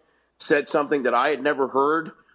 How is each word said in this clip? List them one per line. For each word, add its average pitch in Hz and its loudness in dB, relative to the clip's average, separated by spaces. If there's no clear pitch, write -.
said 147 0
something 143 0
that 120 2
I 127 2
had 131 -2
never 139 0
heard 151 0